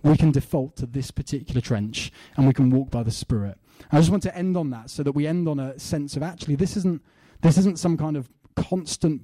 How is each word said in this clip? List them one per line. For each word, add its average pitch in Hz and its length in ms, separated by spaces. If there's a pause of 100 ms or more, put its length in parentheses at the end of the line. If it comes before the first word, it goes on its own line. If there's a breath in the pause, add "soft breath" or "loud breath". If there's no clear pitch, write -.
we 151 140
can 160 140
default 139 460
to 127 100
this 127 240
particular 131 500
trench 110 520 (240 loud breath)
and 135 100
we 135 60
can 127 180
walk 131 200
by 117 120
the 113 80
Spirit. 101 480 (320 loud breath)
I 147 80
just 165 120
want 196 140
to 190 120
end 180 200
on 156 140
that 117 200
so - 120
that 139 100
we 147 140
end 165 220
on 147 100
a 135 200
sense 143 380
of 143 60
actually 165 320
this 180 220
isn't, 175 260 (380 soft breath)
this 165 180
isn't 185 200
some 170 180
kind 151 200
of 131 120 (260)
constant 165 680